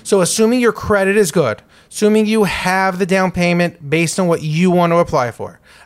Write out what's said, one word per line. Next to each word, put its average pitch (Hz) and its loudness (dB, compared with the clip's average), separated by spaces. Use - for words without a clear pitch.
So - 2
assuming 220 2
your 233 2
credit 196 0
is 196 2
good, 127 0
assuming 214 2
you 214 0
have 185 -2
the 196 -2
down 185 0
payment 175 -2
based 160 -2
on 180 0
what 170 0
you 160 0
want 175 2
to 170 2
apply 151 0
for, 98 -14